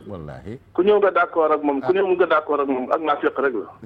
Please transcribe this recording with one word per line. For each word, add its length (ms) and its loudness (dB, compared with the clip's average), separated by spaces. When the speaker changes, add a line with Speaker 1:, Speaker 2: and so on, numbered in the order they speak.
Speaker 1:
Wallaahi. 520 -14
Speaker 2:
Ku 80 2
ñëw 160 6
nga 120 2
d'accord 420 2
ak 100 0
moom, 180 0
ku 80 -6
Speaker 1:
Ah. 60 4
Speaker 2:
ñëw 120 0
nga 100 2
d'accord 340 0
ak 80 -2
moom, 240 -2
ak 80 0
naafeq 380 -2
rek 160 0
la. 120 -6